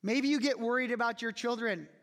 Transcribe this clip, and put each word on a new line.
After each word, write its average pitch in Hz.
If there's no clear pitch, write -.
Maybe 254
you 294
get 254
worried 240
about 233
your 226
children. 226